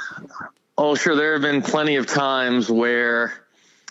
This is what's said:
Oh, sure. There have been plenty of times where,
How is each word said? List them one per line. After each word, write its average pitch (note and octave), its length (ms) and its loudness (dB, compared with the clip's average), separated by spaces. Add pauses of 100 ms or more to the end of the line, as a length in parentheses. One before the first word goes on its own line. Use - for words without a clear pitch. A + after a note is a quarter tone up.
(760)
Oh, D3 200 2
sure. E3 180 2
There D3+ 200 2
have C#3+ 80 -2
been C#3+ 200 0
plenty D3+ 340 0
of B2 100 0
times B2+ 640 0
where, A#2 600 0 (580)